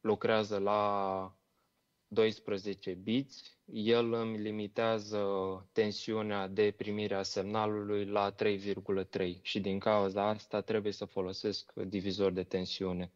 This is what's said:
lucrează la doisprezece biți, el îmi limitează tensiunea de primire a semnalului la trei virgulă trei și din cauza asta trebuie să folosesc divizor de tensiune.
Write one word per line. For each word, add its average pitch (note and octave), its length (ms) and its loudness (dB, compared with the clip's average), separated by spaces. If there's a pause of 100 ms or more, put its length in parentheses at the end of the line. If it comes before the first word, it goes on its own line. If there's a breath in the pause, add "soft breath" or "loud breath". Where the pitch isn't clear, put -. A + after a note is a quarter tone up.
lucrează G#2+ 580 2
la G2 720 2 (760)
doisprezece G#2 840 0
biți, A2 720 -2
el A#2 480 2
îmi A2+ 260 -2
limitează G#2+ 840 -2 (500)
tensiunea G#2+ 720 0
de G2+ 300 4
primire G#2 380 -2
a G2 80 0
semnalului G#2 840 -2
la G2+ 260 2
trei G#2 260 2
virgulă G2 480 -2
trei F#2 380 -2
și - 180 -2
din G2 180 0
cauza G2+ 500 2
asta G#2+ 320 -2
trebuie G#2+ 320 0
să G#2 120 -6
folosesc F#2+ 680 -4
divizor F#2+ 600 0
de F#2 100 -2
tensiune. F#2 720 -4